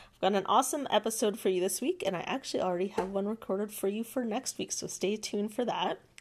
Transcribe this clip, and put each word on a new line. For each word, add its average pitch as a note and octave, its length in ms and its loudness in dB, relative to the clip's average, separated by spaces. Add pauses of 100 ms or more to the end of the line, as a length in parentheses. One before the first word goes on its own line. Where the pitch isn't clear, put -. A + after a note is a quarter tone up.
(140)
I've F#3+ 180 4
got G3+ 60 4
an F#3+ 80 0
awesome C4+ 440 4
episode G#3+ 480 2
for G3+ 120 2
you F3+ 100 2
this F#3+ 220 0
week, F4 240 0
and F#3+ 100 0
I E3 40 -2
actually - 420 -2
already F#3 260 2
have F#3+ 220 -2
one G3 180 0
recorded G#3 440 -2
for - 160 -2
you G#3+ 160 -2
for B3+ 200 -4
next A#3 320 -4
week, F#3+ 160 -6
so - 140 -4
stay F#3+ 300 -2
tuned G#3+ 360 -4
for B3 140 -2
that. F#3 340 -2 (200)